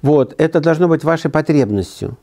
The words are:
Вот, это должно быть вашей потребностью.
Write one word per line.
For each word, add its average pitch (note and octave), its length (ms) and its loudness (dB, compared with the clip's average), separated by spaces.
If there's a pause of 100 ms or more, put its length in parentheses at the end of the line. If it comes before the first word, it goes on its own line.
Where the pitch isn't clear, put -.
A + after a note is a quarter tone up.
Вот, C#3 380 2
это E3 200 2
должно E3 280 2
быть D#3+ 160 0
вашей D#3+ 260 -2
потребностью. A#2 920 -2